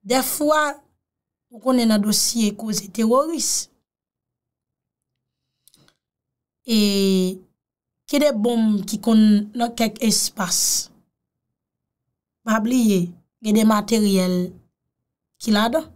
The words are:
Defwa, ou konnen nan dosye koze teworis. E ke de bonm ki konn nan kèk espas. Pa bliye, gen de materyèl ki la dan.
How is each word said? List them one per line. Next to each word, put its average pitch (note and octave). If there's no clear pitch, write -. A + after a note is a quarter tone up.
Defwa, D4
ou A3+
konnen A#3+
nan G#3
dosye G#3+
koze G#3+
teworis. B3+
E G#3+
ke C#4+
de D4
bonm A3
ki G#3+
konn A3
nan A#3
kèk G#3+
espas. -
Pa A3
bliye, G#3+
gen G#3+
de G#3+
materyèl G#3
ki G#3+
la G#3+
dan. D#4+